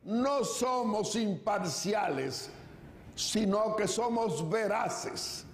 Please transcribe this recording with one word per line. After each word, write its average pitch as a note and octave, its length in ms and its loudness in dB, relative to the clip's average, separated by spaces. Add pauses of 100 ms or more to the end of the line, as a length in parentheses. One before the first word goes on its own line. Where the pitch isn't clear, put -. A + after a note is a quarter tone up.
no B3+ 400 2
somos A3+ 720 0
imparciales, F3+ 1400 0 (640)
sino G#3+ 600 2
que G#3 120 2
somos A3+ 600 2
veraces. G#3 1080 -2